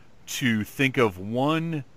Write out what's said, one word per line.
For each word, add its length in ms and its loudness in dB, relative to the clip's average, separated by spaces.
to 380 0
think 340 0
of 200 4
one 680 -2